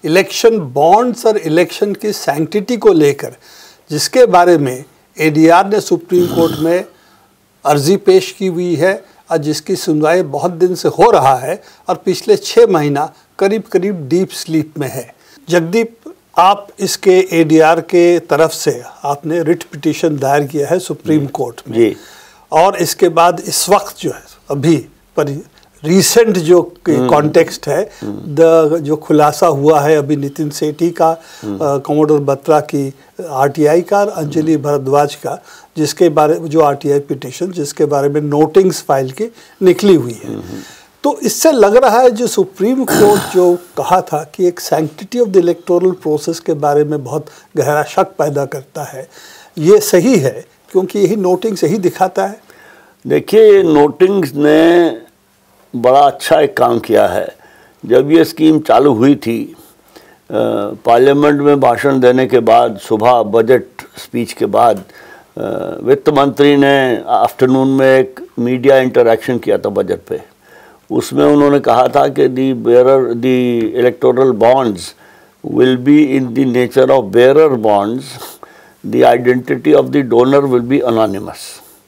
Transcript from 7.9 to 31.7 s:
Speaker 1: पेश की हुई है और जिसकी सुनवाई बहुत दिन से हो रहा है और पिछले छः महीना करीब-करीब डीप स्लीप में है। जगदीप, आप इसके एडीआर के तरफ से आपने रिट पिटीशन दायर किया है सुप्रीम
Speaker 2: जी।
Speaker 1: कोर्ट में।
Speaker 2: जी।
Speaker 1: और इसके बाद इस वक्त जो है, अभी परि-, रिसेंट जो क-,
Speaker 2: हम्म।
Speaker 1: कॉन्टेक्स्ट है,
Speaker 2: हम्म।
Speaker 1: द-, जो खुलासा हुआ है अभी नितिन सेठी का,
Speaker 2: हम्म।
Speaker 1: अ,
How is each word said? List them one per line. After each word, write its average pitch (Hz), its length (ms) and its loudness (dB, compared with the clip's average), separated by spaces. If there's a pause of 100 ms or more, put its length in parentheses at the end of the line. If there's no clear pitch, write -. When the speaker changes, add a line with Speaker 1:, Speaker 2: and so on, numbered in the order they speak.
Speaker 1:
पेश 185 340 2
की 190 160 -8
हुई 175 280 -4
है 190 300 -2 (260)
और 165 60 -2
जिसकी 151 380 -4
सुनवाई 160 460 -2
बहुत 151 300 -6
दिन 180 240 -2
से - 120 -6
हो 180 240 2
रहा 135 240 2
है 135 280 -8 (260)
और 180 60 -2
पिछले 190 400 -2
छः - 320 2
महीना 147 460 -2 (260)
करीब-करीब 190 680 -4
डीप 175 240 -2
स्लीप 156 460 -6
में 139 120 -8
है। 120 260 -14 (340)
जगदीप, 180 480 -2 (400)
आप 196 300 2 (120)
इसके 185 520 0
एडीआर 160 500 2
के 175 380 2
तरफ 160 320 0
से 123 300 -6 (220)
आपने 156 400 -6
रिट 170 200 -4
पिटीशन 151 540 -4
दायर 139 260 0
किया 143 240 -6
है 175 120 0
सुप्रीम 156 420 -4
Speaker 2:
जी। 139 60 -6
Speaker 1:
कोर्ट 127 420 -10
में। 110 80 -4
Speaker 2:
जी। 110 180 2 (560)
Speaker 1:
और 185 260 2
इसके 175 320 0
बाद 165 380 0
इस - 220 -6
वक्त 190 300 0
जो 151 120 -6
है, - 120 -16 (280)
अभी 143 340 0 (320)
परि-, 143 300 -6 (380)
रिसेंट 196 520 2
जो 170 360 2 (120)
क-, 175 40 -4
Speaker 2:
हम्म। 127 200 0
Speaker 1:
कॉन्टेक्स्ट - 580 0
है, 147 220 -4 (120)
Speaker 2:
हम्म। 104 340 -12
Speaker 1:
द-, 160 460 2
जो 147 140 -4
खुलासा 151 520 0
हुआ 147 320 2
है 151 180 2
अभी 147 180 -2
नितिन 139 340 -6
सेठी 151 400 -4
का, 165 280 -2 (240)
Speaker 2:
हम्म। 104 160 -10
Speaker 1:
अ, 143 200 -2